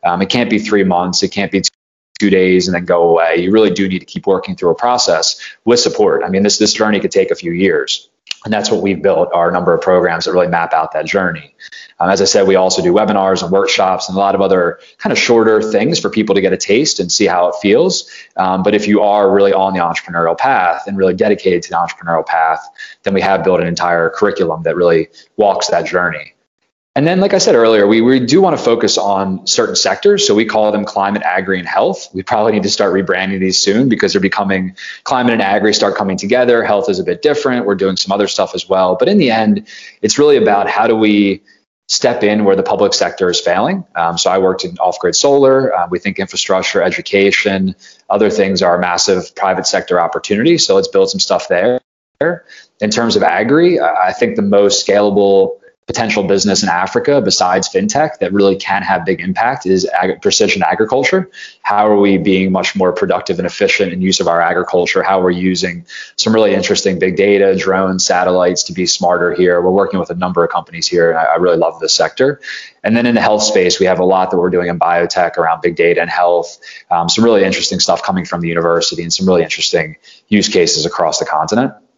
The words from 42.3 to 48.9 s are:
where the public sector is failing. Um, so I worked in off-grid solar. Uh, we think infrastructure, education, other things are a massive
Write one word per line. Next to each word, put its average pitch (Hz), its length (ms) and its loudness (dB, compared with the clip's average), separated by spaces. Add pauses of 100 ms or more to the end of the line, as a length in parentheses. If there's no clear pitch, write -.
where 95 100 4
the 95 60 0
public 101 320 0
sector 90 340 -2
is 87 120 -2
failing. 131 440 -2 (100)
Um, 85 220 -2
so 90 140 -2
I 95 80 0
worked 92 260 0
in 90 140 -10
off-grid 90 380 -2
solar. 135 580 4
Uh, 87 160 -2
we 87 80 -4
think 101 200 -6
infrastructure, 92 640 -2
education, 95 920 0 (320)
other 101 220 2
things 98 320 0
are 87 120 2
a 90 60 0
massive 90 560 -2